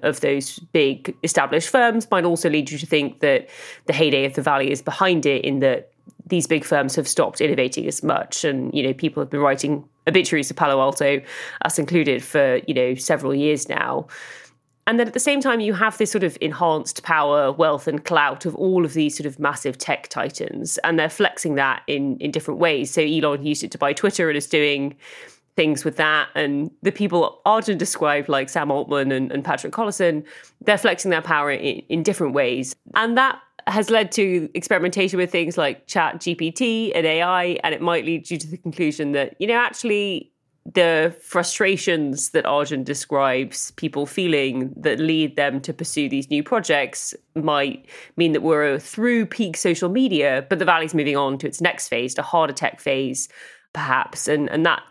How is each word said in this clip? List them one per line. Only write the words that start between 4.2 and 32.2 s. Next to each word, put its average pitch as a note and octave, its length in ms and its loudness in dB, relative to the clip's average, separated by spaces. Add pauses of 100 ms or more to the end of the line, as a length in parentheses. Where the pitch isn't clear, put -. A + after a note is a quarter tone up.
of C3+ 80 -4
the D3 80 -2
Valley C#3 300 2
is C#3 100 -2
behind F3+ 440 0
it, C#3 180 2
in C3+ 180 0
that C3 320 0 (340)
these E3+ 180 0
big D#3 200 0
firms C#3 300 0
have C#3+ 120 -2
stopped - 320 0
innovating C3 480 0
as - 160 -6
much. - 400 -2
And, C3+ 300 -2
you C#3+ 100 0
know, C3 100 0
people D3 300 -4
have C3+ 80 -8
been D3 80 -2
writing C#3+ 480 0 (180)
obituaries E3 460 2
of - 60 -10
Palo C#3 240 2
Alto, C#3 400 2 (420)
us - 160 0
included, D3 420 2
for, C3+ 360 2 (100)
you D#3 60 0
know, B2+ 200 2
several C3+ 400 -2
years C#3+ 360 0
now. - 360 -2 (800)
And A3+ 140 2
then A#3 80 4
at A3+ 60 -10
the B3+ 80 0
same C#4+ 180 2
time, B3+ 220 0
you G#3 120 0
have G#3 240 0
this G#3+ 140 0
sort F#3+ 140 0
of D#3 160 -2
enhanced D#3 640 -2
power, D3 500 2
wealth, D3 340 0
and D3 160 -4
clout D3 420 0
of D#3 120 -4
all F#3 260 2
of D3 80 -2
these D3+ 240 0
sort D3 100 -8
of C#3 140 -8
massive C#3+ 380 -4
tech - 320 -6
titans. - 680 -6
And E3 200 2
they're D#3 100 2
flexing E3 460 -2
that C3+ 320 0
in, C#3 300 -2
in D3 140 -6
different D3+ 280 -6
ways. D3+ 320 0
So E3+ 100 0
Elon D3+ 440 0
used D3 180 -2
it - 80 -8
to - 60 -14
buy C#3+ 160 0
Twitter F3+ 340 0
and D3+ 80 0
is D3 100 -4
doing C#3+ 520 0 (580)
things D3+ 300 2
with D#3 100 -2
that. D#3 400 2
And D3 340 -2 (120)
the F#3+ 100 0
people F3 540 0
Arjun G#3+ 320 2
described, D3 500 0
like C3+ 220 0
Sam D3 220 -2
Altman C#3 420 0
and, C3 180 -2
and C#3 100 -2
Patrick C#3+ 300 -4
Collison, F3 540 0 (340)
they're G#3 180 2
flexing F#3+ 340 0
their D#3+ 100 2
power D3+ 280 2
in, C#3 380 -2
in E3 160 -2
different E3 300 0